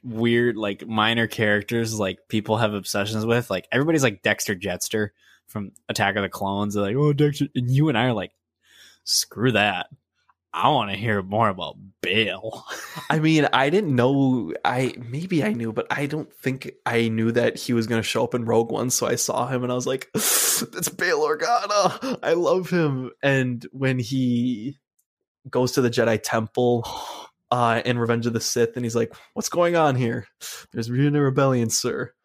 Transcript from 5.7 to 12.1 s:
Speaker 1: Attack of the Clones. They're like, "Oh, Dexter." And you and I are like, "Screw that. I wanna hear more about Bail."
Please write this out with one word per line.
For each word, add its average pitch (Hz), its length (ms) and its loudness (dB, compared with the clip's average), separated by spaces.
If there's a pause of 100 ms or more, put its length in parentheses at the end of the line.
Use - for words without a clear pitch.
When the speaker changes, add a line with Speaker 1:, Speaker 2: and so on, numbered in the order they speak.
Speaker 1:
Attack 101 300 0
of 101 60 0
the 92 60 -4
Clones. 101 440 -2
They're 101 100 0
like, 101 120 -2
"Oh, 147 180 2
Dexter." 143 420 0
And 123 160 -2
you 143 180 4
and 117 80 0
I 120 80 2
are 123 80 2
like, 92 180 -4 (760)
"Screw - 480 0
that. 101 340 2 (680)
I 98 160 2
wanna 107 260 2
hear 104 260 0
more 104 260 0
about 90 300 -6 (240)
Bail." 104 640 -2 (220)